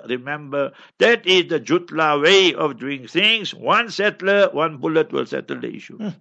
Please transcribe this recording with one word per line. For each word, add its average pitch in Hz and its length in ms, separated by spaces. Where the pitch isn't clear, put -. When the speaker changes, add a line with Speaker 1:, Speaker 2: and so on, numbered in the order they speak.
Speaker 1:
Remember, 139 640
that 226 260
is 175 240
the 160 100
Jutla 156 640
way 185 300
of 139 260
doing 131 280
things. 208 460
One 208 360
settler, 202 640
one 156 240
bullet 156 340
will 135 140
settle 135 340
the 120 160
issue. - 220
Speaker 2:
Hmm. 214 120